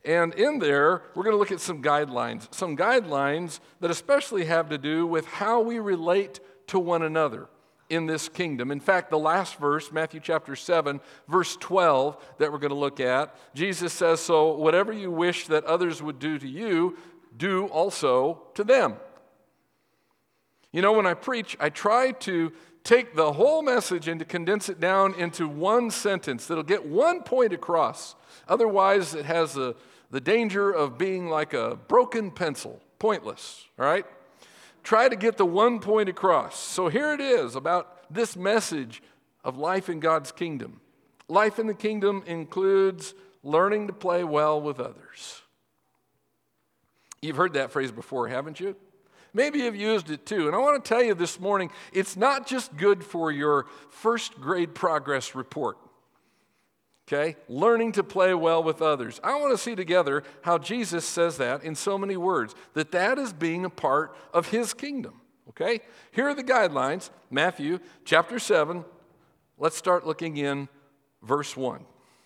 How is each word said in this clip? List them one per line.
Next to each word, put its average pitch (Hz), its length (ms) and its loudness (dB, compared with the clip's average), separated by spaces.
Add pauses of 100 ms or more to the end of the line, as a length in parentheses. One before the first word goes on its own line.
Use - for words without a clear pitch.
And 165 280 2
in 277 260 2
there, 151 440 4 (100)
we're 180 100 -4
gonna 214 120 4
look 202 160 2
at 180 80 -4
some 160 220 -6
guidelines, 127 720 -2
some 160 240 -6
guidelines 160 840 0 (220)
that 170 100 -2
especially 196 540 0
have 165 240 0
to 151 80 -4
do 156 280 -2
with 160 200 -2
how 226 340 0
we 233 200 0
relate 190 600 0 (280)
to 196 120 0
one 170 220 2
another 156 480 -2 (400)
in 165 160 -2
this 156 240 -4
kingdom. 139 420 -4
In 143 80 -4
fact, 180 300 2
the 156 100 2
last 170 380 0
verse, 147 340 -2
Matthew 160 300 -4
chapter 151 340 -4
seven, 143 460 0 (260)
verse 180 300 0
twelve, 151 580 2 (220)
that 147 120 2
we're 147 100 -6
gonna 143 160 -2
look 139 260 -2
at, 131 340 0 (180)
Jesus 170 380 -2
says, 165 300 2
"So 160 320 4
whatever 165 400 2
you 196 180 -6
wish 170 360 0
that 156 180 2
others 165 360 0
would 147 160 -8
do 147 220 -4
to 135 80 -12
you, 170 500 -2 (380)
do 185 320 -2
also 156 720 0 (140)
to 208 80 0
them." 208 340 4 (1700)
You 165 100 -2
know, 202 100 6
when 214 140 4
I 175 80 2
preach, 233 460 -6
I 151 100 0
try 247 420 2
to 170 400 -2 (320)
take 240 320 4
the 151 180 4
whole 285 280 4
message 208 460 0
and 165 120 -4
to 156 60 -10
condense 185 440 -2
it 175 100 -10
down 190 360 4
into 170 320 -4
one 202 420 0
sentence 175 560 -4
that'll 160 180 -4
get 175 220 0
one 285 380 2
point 247 300 2
across. 160 600 -2 (320)
Otherwise, 196 680 4
it 147 100 -8
has 160 280 0
the, 131 220 -4 (360)
the 135 100 -6
danger 202 480 2
of 147 280 0
being 185 300 -2
like 156 260 -2
a 117 220 -2 (120)
broken 233 420 2
pencil, 147 500 -6 (200)
pointless, - 640 -4 (140)
all 127 60 0
right? 180 200 2 (800)
Try 233 260 6
to 247 60 0
get 214 220 2
the 196 80 4
one 214 340 4
point 208 300 2
across. 175 500 2
So - 280 -2
here 285 260 0
it 277 80 -4
is 170 340 2
about 160 580 -4
this 226 220 -2
message 180 640 -2 (420)
of 127 140 -6
life 185 320 -2
in 160 100 -6
God's 160 320 0
kingdom. - 500 -10 (460)
Life 208 300 2
in 226 80 -2
the 214 80 -4
kingdom 202 540 -2
includes 190 880 0 (280)
learning 196 440 2
to 202 60 -8
play 175 300 -2
well 151 380 2
with 147 180 -6
others. - 600 -14 (1800)
You've 147 160 -6
heard 175 160 2
that 135 180 -2
phrase 135 220 -4
before, 117 340 -6
haven't 143 320 -8
you? 190 160 -8 (580)
Maybe 285 260 0
you've 233 180 -2
used 202 340 -2
it 147 140 -10
too. 180 220 0
And 156 80 0
I 214 40 0
wanna 285 200 2
tell 233 220 2
you 233 120 4
this 170 260 -4
morning, 190 320 0 (220)
it's 190 240 -2
not 262 280 2
just 254 300 -6
good 190 260 2
for 165 300 -4
your 143 340 0 (240)
first 226 520 -4
grade 170 340 -2
progress 143 580 -2
report. 127 440 -6 (1300)
Okay? 151 280 -2 (120)
Learning 226 460 2
to 202 100 0
play 185 300 2
well 165 280 2
with 160 200 -2
others. 131 420 -2
I 277 160 -2
wanna 277 180 2
see 233 160 -8
together 165 500 0 (180)
how 170 160 2
Jesus 175 480 -4
says 170 320 0
that 135 260 -4
in 156 120 -8
so 196 220 -4
many 196 200 -4
words, 175 380 0 (180)
that 151 180 -4
that 196 260 2
is 254 160 -6
being 165 320 -4
a 180 40 -6
part 151 460 -2 (180)
of 170 160 0
his 226 240 -2
kingdom. 277 480 -10 (280)
Okay? 214 300 -4 (320)
Here 269 160 0
are 294 60 0
the 277 100 -8
guidelines. 170 640 0 (220)
Matthew 151 480 0 (260)
chapter 233 320 2
seven. 170 480 0 (720)
Let's 160 200 -2
start 175 280 0
looking 160 320 -6
in 143 300 -4 (540)
verse 139 360 -4
one. 123 280 -6 (400)